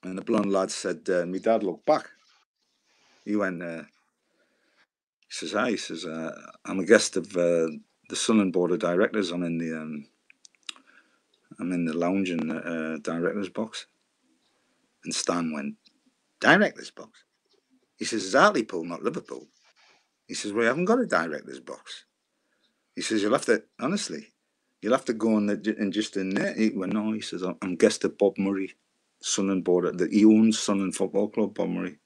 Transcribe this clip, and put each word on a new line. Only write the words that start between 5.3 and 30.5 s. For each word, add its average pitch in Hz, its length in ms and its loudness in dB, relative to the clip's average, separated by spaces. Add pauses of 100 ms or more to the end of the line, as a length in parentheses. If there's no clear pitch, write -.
says, - 220 -10
"Hi," 113 180 0
he 104 60 -2
says, 82 280 -8
uh, 80 300 -8 (300)
"I'm 92 160 -4
a 87 40 0
guest 104 320 6
of, - 100 -4 (100)
uh, 85 320 2 (400)
the - 80 -6
Sunderland 104 360 4
Board 87 200 2
of 87 80 0
Directors. 90 500 2
I'm 87 140 -4
in 82 140 -2
the, 80 220 -4
um, 78 260 -10 (1500)
I'm 85 100 -4
in 87 140 0
the 80 120 -2
lounge 90 340 0
in 80 180 -4
the, 76 80 -4
uh, 80 420 -6
director's 87 500 -4
box." - 380 -8 (1160)
And 85 100 -8
Stan 85 380 -2
went, 71 240 -8 (640)
"Director's 160 500 4
box?" - 340 -20 (720)
He - 80 -6
says, 107 200 -4
"It's 95 100 -8
Hartlepool, 135 500 4
not 85 180 -10
Liverpool." 98 460 -8 (760)
He 87 80 -14
says, 104 180 -8
"We 113 120 0
haven't 147 220 0
got 233 140 2
a 233 60 0
director's 73 540 -4
box." - 440 -16 (920)
He 90 60 -8
says, 107 200 0
"You'll 107 100 2
have 127 140 0
to, 110 180 4 (140)
honestly, 127 540 -6 (480)
you'll 107 120 0
have 131 140 0
to 127 60 0
go 113 240 2
in 104 100 2
the, 104 320 -2
and 101 140 0
just 107 240 -2
in 95 140 -2
there." 104 240 -2
He 110 160 2
went, 95 240 -4
"No," 107 180 -2
he 110 80 -4
says, - 220 -8
"I'm 92 340 -6
guest - 280 4
of - 120 0
Bob 98 220 2
Murray, 98 380 -2 (440)
Sunderland 98 440 -2
Board, 87 340 2
that 87 140 0
he 107 120 6
owns 110 340 8